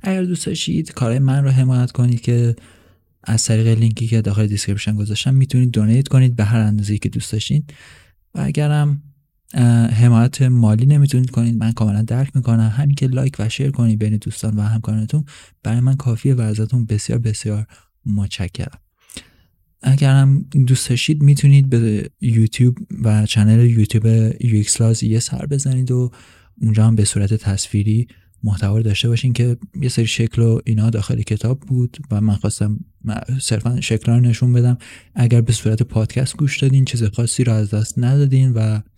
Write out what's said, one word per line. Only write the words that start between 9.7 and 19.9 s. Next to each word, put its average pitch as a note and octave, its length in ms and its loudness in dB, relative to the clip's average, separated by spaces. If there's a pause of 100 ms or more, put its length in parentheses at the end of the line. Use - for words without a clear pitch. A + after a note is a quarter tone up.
حمایت A#2 560 2
مالی A#2+ 440 2
نمیتونید C#3 440 2
کنید، A#2 260 -2
من A2 160 -2
کاملاً G#2+ 300 0
درک B2 340 -2
می‌کنم، A2+ 400 0
همین C#3+ 180 0
که C#3 120 -2
لایک C3 320 -2
و G#2+ 100 -4
شیر C3+ 220 -4
کنید A#2 280 0
بین G#2+ 180 0
دوستان G#2+ 400 -6
و G#2 60 -2
همکارانتون A2 640 -2 (380)
برای A2+ 180 -2
من C3 160 2
کافیه B2+ 380 -2
و B2 60 -2
ازتون A2 440 -2
بسیار G#2+ 340 -4
بسیار G#2+ 480 -4 (400)
متشکرم. G2 720 -6 (1040)
اگر C3+ 320 2